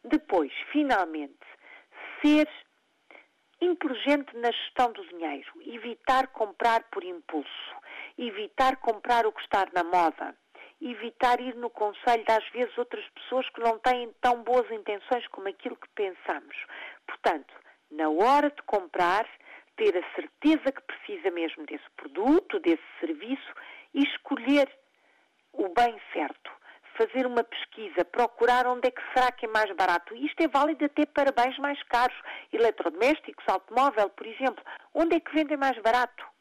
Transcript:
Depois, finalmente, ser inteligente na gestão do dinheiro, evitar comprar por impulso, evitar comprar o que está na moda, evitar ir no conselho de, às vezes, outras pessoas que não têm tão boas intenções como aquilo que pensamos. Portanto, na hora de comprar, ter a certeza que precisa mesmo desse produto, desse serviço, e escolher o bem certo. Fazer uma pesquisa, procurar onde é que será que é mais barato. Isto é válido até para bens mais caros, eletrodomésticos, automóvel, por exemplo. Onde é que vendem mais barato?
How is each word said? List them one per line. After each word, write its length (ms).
Depois, 460
finalmente, 760
ser 240
inteligente 760
na 140
gestão 420
do 160
dinheiro, 420
evitar 640
comprar 640
por 120
impulso, 720
evitar 580
comprar 500
o 60
que 80
está 320
na 100
moda, 540
evitar 600
ir 140
no 160
conselho 520
de, 80
às 200
vezes, 260
outras 260
pessoas 340
que 140
não 160
têm 420
tão 220
boas 280
intenções 580
como 200
aquilo 280
que 180
pensamos. 600
Portanto, 480
na 200
hora 400
de 140
comprar, 640
ter 220
a 180
certeza 560
que 120
precisa 480
mesmo 340
desse 320
produto, 640
desse 240
serviço, 540
e 80
escolher 680
o 200
bem 280
certo. 400
Fazer 300
uma 160
pesquisa, 640
procurar 640
onde 180
é 60
que 100
será 200
que 140
é 20
mais 260
barato. 400
Isto 300
é 20
válido 380
até 200
para 280
bens 260
mais 240
caros, 340
eletrodomésticos, 960
automóvel, 600
por 140
exemplo. 380
Onde 220
é 20
que 160
vendem 220
mais 260
barato? 420